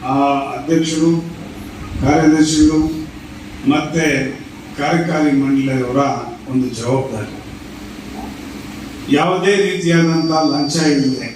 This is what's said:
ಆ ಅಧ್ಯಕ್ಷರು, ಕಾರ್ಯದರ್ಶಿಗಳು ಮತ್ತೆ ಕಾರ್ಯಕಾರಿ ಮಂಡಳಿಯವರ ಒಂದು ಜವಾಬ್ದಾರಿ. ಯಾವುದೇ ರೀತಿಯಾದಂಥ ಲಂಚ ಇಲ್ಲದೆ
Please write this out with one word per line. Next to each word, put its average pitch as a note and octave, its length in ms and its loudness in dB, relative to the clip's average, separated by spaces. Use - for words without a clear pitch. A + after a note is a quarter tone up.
ಆ - 20 2
ಅಧ್ಯಕ್ಷರು, D#3+ 540 2
ಕಾರ್ಯದರ್ಶಿಗಳು D#3 760 6
ಮತ್ತೆ D3+ 340 0
ಕಾರ್ಯಕಾರಿ D#3 540 2
ಮಂಡಳಿಯವರ C3+ 600 0
ಒಂದು B2+ 140 2
ಜವಾಬ್ದಾರಿ. B2 560 -4
ಯಾವುದೇ F3+ 380 2
ರೀತಿಯಾದಂಥ E3 680 2
ಲಂಚ D3 240 -2
ಇಲ್ಲದೆ B2+ 420 0